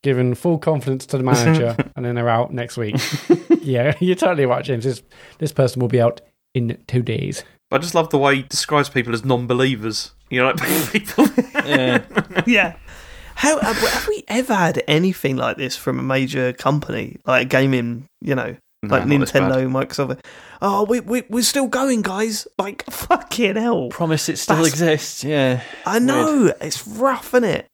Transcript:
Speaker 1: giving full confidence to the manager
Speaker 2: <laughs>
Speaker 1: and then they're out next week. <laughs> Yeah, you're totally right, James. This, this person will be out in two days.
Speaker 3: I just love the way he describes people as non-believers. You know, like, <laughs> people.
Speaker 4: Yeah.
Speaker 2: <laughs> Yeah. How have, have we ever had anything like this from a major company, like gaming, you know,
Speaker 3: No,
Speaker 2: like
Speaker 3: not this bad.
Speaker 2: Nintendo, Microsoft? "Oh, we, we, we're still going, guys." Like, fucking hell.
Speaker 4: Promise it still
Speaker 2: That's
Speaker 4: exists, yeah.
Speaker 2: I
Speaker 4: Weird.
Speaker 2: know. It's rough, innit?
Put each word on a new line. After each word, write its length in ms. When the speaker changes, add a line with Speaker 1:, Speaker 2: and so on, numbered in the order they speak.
Speaker 1:
giving 320
full 240
confidence 500
to 100
the 60
manager 520
Speaker 2:
<laughs> 120
Speaker 1:
and 80
then 100
they're 140
out 240
next 240
week. 240
<laughs> 40
Yeah, 380
you're 160
totally 300
right, 180
James. 220
This, 180
this 140
person 300
will 80
be 120
out 200
in 320
two 160
days. 400
Speaker 3:
I 60
just 160
love 160
the 80
way 200
he 60
describes 460
people 240
as 120
non-believers. 920
You 100
know, 160
like, 340
<laughs> 0
people. 360
Speaker 4:
Yeah. 360
Speaker 2:
<laughs> 220
Yeah. 280
How 240
have, 180
have 300
we 220
ever 260
had 320
anything 480
like 220
this 180
from 240
a 20
major 520
company, 640
like 220
gaming, 580
you 120
know, 220
Speaker 3:
No, 160
Speaker 2:
like 80
Speaker 3:
not 140
this 140
bad. 180
Speaker 2:
Nintendo, 180
Microsoft? 520
"Oh, 240
we, 160
we, 280
we're 140
still 240
going, 340
guys." 460
Like, 320
fucking 680
hell. 320
Speaker 4:
Promise 400
it 100
still 160
Speaker 2:
That's 140
Speaker 4:
exists, 560
yeah. 360
Speaker 2:
I 120
Speaker 4:
Weird. 60
Speaker 2:
know. 580
It's 260
rough, 460
innit? 400